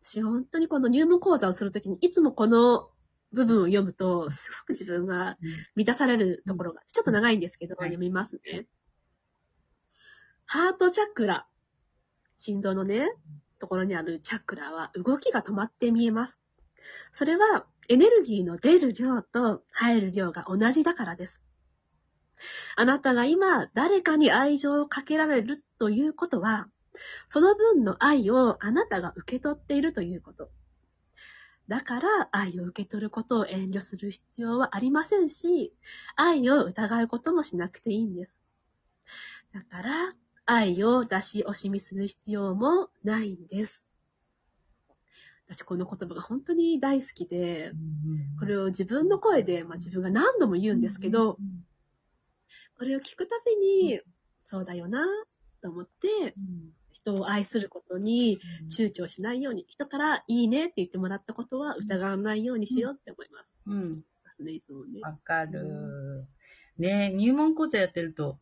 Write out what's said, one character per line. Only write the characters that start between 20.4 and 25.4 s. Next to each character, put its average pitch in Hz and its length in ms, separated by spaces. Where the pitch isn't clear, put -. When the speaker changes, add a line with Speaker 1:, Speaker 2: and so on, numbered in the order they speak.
Speaker 1:
同 190 100
じ 311 120
だ 339 100
か 285 100
ら 170 120
で 180 100
す。 - 160
あ 226 80
な 269 160
た 262 140
が 240 100
今 339 500
誰 359 280
か 320 140
に 302 140
愛 277 280
情 285 240
を 294 40
か 277 160
け 302 140
ら 311 100
れ 269 160